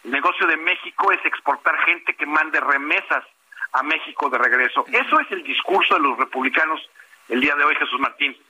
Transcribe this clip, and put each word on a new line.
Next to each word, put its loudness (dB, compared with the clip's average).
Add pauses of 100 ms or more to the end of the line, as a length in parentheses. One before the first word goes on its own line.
El -6
negocio 0
de 2
México -2
es -2
exportar -2
gente -2
que -6
mande 0
remesas 0 (480)
a 0
México -4
de -2
regreso. 2
Eso 2
es -6
el -8
discurso 2
de 4
los 2
republicanos 0 (480)
el 0
día 2
de 2
hoy, 4
Jesús -2
Martín. -4 (140)